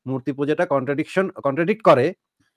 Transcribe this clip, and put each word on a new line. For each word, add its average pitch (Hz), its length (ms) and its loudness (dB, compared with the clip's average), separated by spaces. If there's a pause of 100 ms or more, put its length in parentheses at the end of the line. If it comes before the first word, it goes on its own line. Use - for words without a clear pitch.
মূর্তি 131 240 -4
পূজাটা 147 340 -2
কন্ট্রাডিকশন, 143 640 -2
কন্ট্রাডিক্ট 165 540 -2
করে, 156 300 6 (440)